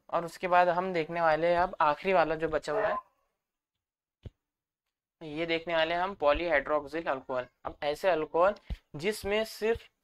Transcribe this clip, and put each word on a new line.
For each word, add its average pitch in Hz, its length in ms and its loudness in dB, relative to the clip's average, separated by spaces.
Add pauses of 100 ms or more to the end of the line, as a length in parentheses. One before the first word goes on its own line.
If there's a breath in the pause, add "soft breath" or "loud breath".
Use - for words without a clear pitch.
और 170 160 -2
उसके 170 220 -8
बाद 175 220 6
हम 180 240 -2
देखने 170 280 -4
वाले 160 260 2
हैं 175 120 2
अब 185 220 -2
आखिरी 156 320 0
वाला 160 220 2
जो 156 140 -4
बचा 151 240 -4
हुआ 147 140 0
है, 208 100 -2 (2250)
ये 156 240 -4
देखने 165 300 -2
वाले 160 180 2
हैं 175 80 0
हम 190 140 -2
पॉलीहाइड्रोक्सिल 147 880 2
अल्कोहल। 131 400 -4 (200)
अब - 180 -8
ऐसे 151 260 0
अल्कोहल 170 460 2 (420 loud breath)
जिसमें 208 480 -2
सिर्फ 226 420 -4 (160)